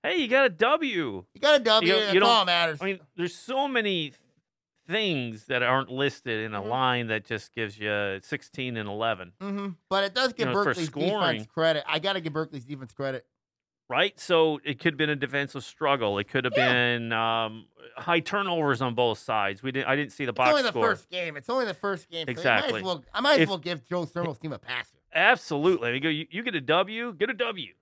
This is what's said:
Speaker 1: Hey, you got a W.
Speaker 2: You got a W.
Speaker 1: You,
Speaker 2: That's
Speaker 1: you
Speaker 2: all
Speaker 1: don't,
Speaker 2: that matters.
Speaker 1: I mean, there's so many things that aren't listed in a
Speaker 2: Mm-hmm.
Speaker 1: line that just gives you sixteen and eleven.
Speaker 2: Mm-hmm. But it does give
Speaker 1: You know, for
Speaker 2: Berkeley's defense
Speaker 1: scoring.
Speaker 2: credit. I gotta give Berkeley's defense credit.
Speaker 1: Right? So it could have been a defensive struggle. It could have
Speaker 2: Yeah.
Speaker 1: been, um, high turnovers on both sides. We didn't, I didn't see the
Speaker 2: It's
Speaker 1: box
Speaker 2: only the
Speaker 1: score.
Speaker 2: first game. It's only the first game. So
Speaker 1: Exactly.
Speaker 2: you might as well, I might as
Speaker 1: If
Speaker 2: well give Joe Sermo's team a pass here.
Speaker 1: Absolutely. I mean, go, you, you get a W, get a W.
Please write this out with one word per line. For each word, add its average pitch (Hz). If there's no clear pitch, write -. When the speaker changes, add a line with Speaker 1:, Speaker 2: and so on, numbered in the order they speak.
Speaker 1:
Hey, 359
you 247
got 262
a 240
W. 196
Speaker 2:
You -
got 294
a 233
W. 214
Speaker 1:
You, 214
Speaker 2:
That's 202
Speaker 1:
you 190
Speaker 2:
all 220
Speaker 1:
don't, 220
Speaker 2:
that 180
matters. 165
Speaker 1:
I 190
mean, 190
there's 175
so 269
many 196
things 151
that 123
aren't 127
listed 127
in 107
a 101
Speaker 2:
Mm-hmm. 104
Speaker 1:
line 123
that 110
just -
gives 104
you 101
sixteen 127
and 104
eleven. 101
Speaker 2:
Mm-hmm. 202
But 196
it 190
does 254
give -
Speaker 1:
You 127
know, 202
for 202
Speaker 2:
Berkeley's 160
defense 147
Speaker 1:
scoring. 170
Speaker 2:
credit. 160
I 151
gotta 190
give 156
Berkeley's 151
defense 131
credit. 135
Speaker 1:
Right? 175
So 160
it 143
could 165
have 135
been 151
a 147
defensive 139
struggle. 117
It 104
could 131
have 123
Speaker 2:
Yeah. 127
Speaker 1:
been, 117
um, 113
high 170
turnovers 165
on 120
both 117
sides. 101
We 131
didn't, 131
I 135
didn't 143
see 139
the 120
Speaker 2:
It's 101
Speaker 1:
box 127
Speaker 2:
only 294
the 240
Speaker 1:
score. 160
Speaker 2:
first -
game. 170
It's 139
only 254
the 202
first 196
game. 165
So 131
Speaker 1:
Exactly. 117
Speaker 2:
you -
might -
as -
well, 175
I 208
might 294
as -
Speaker 1:
If 214
Speaker 2:
well 190
give 160
Joe 175
Sermo's 170
team 156
a 117
pass 123
here. -
Speaker 1:
Absolutely. 165
I 120
mean, 135
go, 160
you, 156
you 202
get 240
a 151
W, 196
get 170
a 247
W. 190